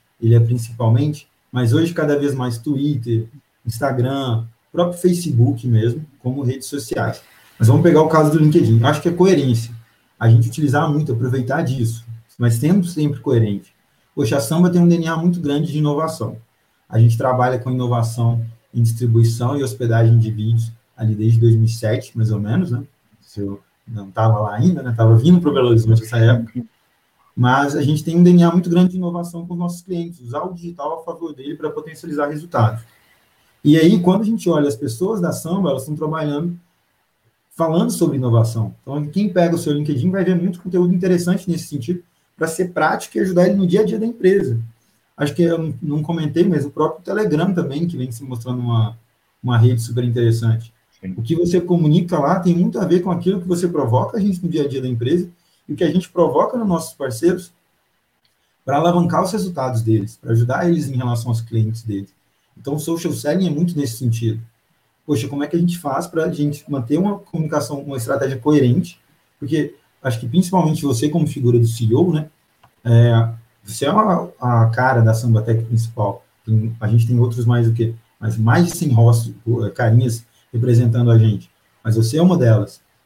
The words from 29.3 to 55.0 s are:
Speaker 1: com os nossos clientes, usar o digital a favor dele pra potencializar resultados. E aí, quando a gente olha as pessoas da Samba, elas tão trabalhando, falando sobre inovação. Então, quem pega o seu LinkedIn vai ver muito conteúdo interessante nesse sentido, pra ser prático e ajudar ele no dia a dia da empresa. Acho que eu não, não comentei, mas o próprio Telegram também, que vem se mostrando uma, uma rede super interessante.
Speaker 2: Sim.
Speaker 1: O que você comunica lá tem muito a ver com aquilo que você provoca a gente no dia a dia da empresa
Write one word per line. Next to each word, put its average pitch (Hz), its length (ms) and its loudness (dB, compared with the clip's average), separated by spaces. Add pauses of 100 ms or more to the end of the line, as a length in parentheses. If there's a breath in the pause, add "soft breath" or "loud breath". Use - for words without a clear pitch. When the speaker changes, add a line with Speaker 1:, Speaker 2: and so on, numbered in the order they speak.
Speaker 1:
com 175 60 -12
os 170 60 -8
nossos 175 240 -6
clientes, 170 380 -10
usar 127 220 -8
o 185 120 -10
digital 165 460 -10
a - 40 -18
favor 165 300 -10
dele 139 220 -12
pra 151 120 -8
potencializar 147 600 -8
resultados. 151 540 -2 (800 soft breath)
E 147 140 -8
aí, 175 240 2
quando 185 220 0
a - 20 -4
gente 208 240 -4
olha 151 200 0
as 143 80 -6
pessoas 180 440 -6
da 165 120 -4
Samba, 170 380 -4
elas 127 140 -6
tão 151 100 -10
trabalhando, 156 640 -6 (920)
falando 170 400 0
sobre 160 260 0
inovação. 113 640 0
Então, 143 260 -8
quem 196 220 -2
pega 170 260 2
o - 40 0
seu 151 140 -2
LinkedIn 147 380 0
vai 190 120 0
ver 180 140 2
muito 175 260 -2
conteúdo 180 320 2
interessante 180 560 0
nesse - 160 -6
sentido, 147 360 -6 (340)
pra 160 100 -2
ser 175 260 -4
prático - 440 -2
e 208 40 0
ajudar 180 260 2
ele 202 100 2
no 190 100 2
dia 180 140 2
a 214 40 2
dia 220 140 -2
da 220 80 -4
empresa. 185 540 0 (560)
Acho 147 180 -4
que 180 80 0
eu 165 160 2
não, 160 240 -6
não 147 200 -4
comentei, 165 440 0
mas 143 180 0
o - 60 -8
próprio - 320 -4
Telegram 190 500 -2
também, 151 360 -4
que 151 80 -6
vem 127 160 -8
se 113 100 -14
mostrando 123 380 -8
uma, 117 360 0 (460)
uma 120 160 0
rede 117 220 4
super 123 240 -4
interessante. 113 680 0 (280)
Speaker 2:
Sim. 92 160 -10
Speaker 1:
O 113 60 -6
que 131 120 -4
você 175 260 0
comunica 165 580 0
lá 151 200 0
tem 180 160 2
muito 196 240 0
a 202 60 -2
ver 175 160 2
com 185 100 -4
aquilo 180 300 -2
que 180 80 -8
você 175 180 -2
provoca 139 500 -2
a 214 40 -2
gente 190 220 -2
no 165 80 -4
dia 143 140 -2
a 135 40 -4
dia 131 140 -6
da 127 60 -6
empresa 127 400 -2 (400)